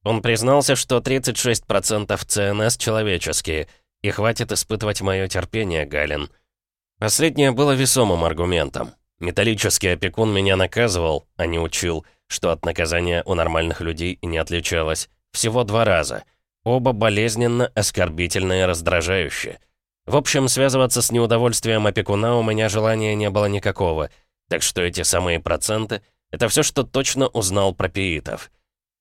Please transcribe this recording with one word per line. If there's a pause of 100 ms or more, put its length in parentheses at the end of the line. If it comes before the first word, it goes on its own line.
он
признался,
что
тридцать
шесть
процентов
Ц
Н
С
человеческие, (340)
и
хватит
испытывать
моё
терпение,
Галин. (680)
Последнее
было
весомым
аргументом. (280)
Металлический
опекун
меня
наказывал, (120)
а
не
учил, (220)
что
от
наказания
у
нормальных
людей
и
не
отличалось. (220)
Всего
два
раза. (400)
Оба
болезненно,
оскорбительно
и
раздражающе. (460)
В
общем,
связываться
с
неудовольствием
опекуна
у
меня
желания
не
было
никакого, (400)
так
что
эти
самые
проценты — (300)
это
всё,
что
точно
узнал
про
пиитов. (500)